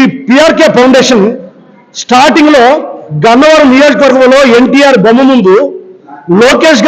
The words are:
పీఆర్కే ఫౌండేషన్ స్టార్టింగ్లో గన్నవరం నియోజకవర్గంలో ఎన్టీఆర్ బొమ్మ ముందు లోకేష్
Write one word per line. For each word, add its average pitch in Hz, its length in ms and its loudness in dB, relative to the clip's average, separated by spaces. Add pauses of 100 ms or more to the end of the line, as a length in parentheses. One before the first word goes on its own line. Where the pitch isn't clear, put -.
పీఆర్కే 294 720 0
ఫౌండేషన్ 247 560 0 (600)
స్టార్టింగ్లో 285 680 0 (640)
గన్నవరం 285 440 2
నియోజకవర్గంలో 262 840 2
ఎన్టీఆర్ 262 420 0
బొమ్మ 226 240 0
ముందు 240 320 2 (760)
లోకేష్ 247 580 0